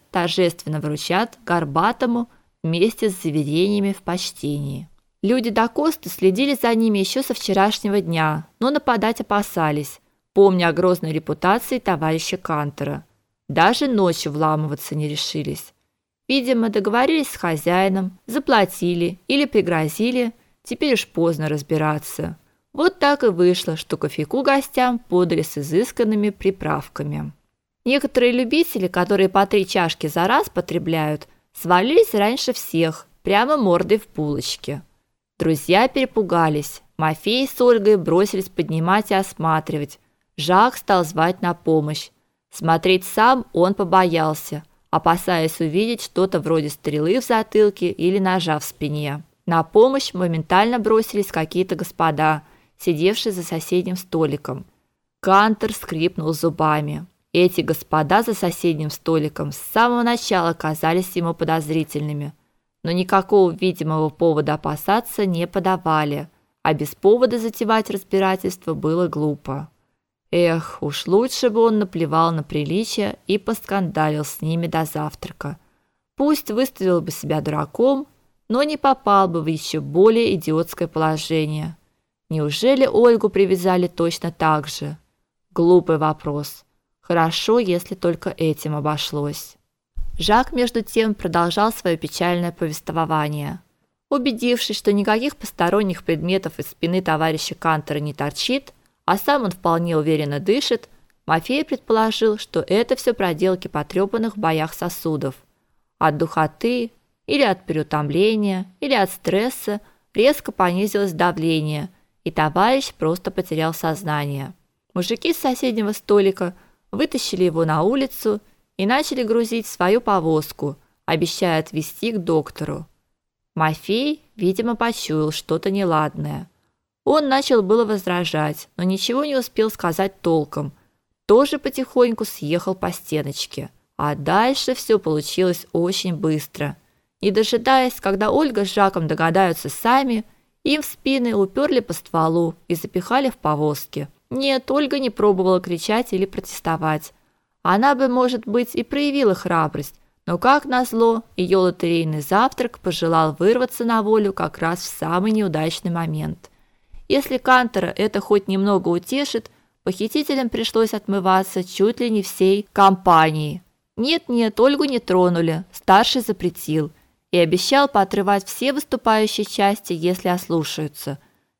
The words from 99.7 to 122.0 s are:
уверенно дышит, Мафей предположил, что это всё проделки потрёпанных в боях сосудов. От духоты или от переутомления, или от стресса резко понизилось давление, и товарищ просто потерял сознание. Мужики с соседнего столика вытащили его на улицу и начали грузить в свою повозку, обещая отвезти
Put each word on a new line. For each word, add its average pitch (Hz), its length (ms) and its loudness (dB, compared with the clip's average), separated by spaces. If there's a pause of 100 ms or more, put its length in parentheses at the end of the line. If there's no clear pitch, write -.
уверенно 147 420 0
дышит, 226 500 0 (360)
Мафей 240 380 0
предположил, 220 760 0
что - 240 -4
это 214 340 0
всё 247 180 0
проделки 180 540 -2
потрёпанных 196 680 -4
в 208 40 -10
боях 160 340 0
сосудов. 156 600 -4 (640)
От 151 180 2
духоты 226 720 -2 (360)
или 285 160 2
от 196 220 0
переутомления, 185 1000 0 (140)
или 277 140 -2
от 196 180 2
стресса 208 720 -4 (320)
резко 269 380 2
понизилось 190 600 0
давление, 160 760 -2 (340)
и 170 80 -6
товарищ 196 640 0
просто 175 380 -2
потерял 160 420 -4
сознание. 151 800 -6 (400)
Мужики 226 400 -2
с - 40 -12
соседнего 226 560 -2
столика 190 600 0 (380)
вытащили 233 520 -2
его 165 220 2
на 156 180 0
улицу 220 580 -2 (360)
и 190 80 -2
начали 254 380 0
грузить 226 440 0
в - 40 -12
свою 196 300 2
повозку, 156 720 -2 (300)
обещая 165 540 0
отвезти 156 520 -6